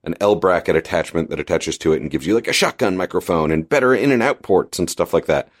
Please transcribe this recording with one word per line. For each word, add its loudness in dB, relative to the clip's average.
an -6
L 4
bracket 2
attachment -2
that -6
attaches -2
to 2
it 0
and -8
gives -4
you, 2
like, 0
a -2
shotgun 0
microphone 0
and 0
better 2
in 2
and 2
out -2
ports 0
and -2
stuff -4
like 2
that. 0